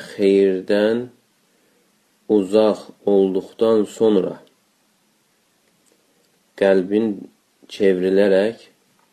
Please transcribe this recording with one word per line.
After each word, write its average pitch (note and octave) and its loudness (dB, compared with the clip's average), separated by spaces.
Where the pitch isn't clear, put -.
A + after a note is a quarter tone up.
xeyirdən G2+ 0
uzaq G#2 0
olduqdan G2+ 0
sonra F#2+ -2
qəlbin G2+ 0
çevrilərək G2 0